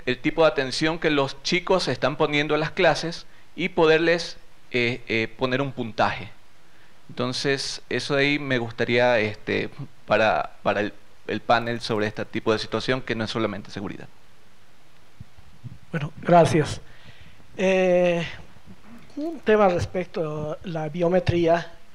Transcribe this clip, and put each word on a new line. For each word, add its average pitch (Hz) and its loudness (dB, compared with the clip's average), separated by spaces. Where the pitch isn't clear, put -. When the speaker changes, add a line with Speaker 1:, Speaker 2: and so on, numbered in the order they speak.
Speaker 1:
el 127 0
tipo 156 2
de 160 8
atención 151 0
que 165 2
los 139 0
chicos 180 2
están 135 0
poniendo 147 2
a 151 4
las 151 0
clases 165 2
y 180 -2
poderles, 165 4
eh, 120 0
eh, 110 0
poner 127 0
un 139 -2
puntaje. 110 -2
Entonces, 131 -2
eso 123 0
ahí 143 4
me 135 0
gustaría, 120 4
este, 104 0
para, 104 2
para 101 2
el, 104 -2
el 107 -2
panel 117 2
sobre 104 0
este 104 -4
tipo 110 0
de 107 2
situación 131 -2
que 120 -4
no 110 -4
es 104 -4
solamente 104 -2
seguridad. - -8
Speaker 2:
Bueno, 156 -4
gracias. 160 6
Eh, 180 4
un 302 -6
tema 214 6
respecto 160 -2
a 170 -8
la 160 -4
biometría 170 4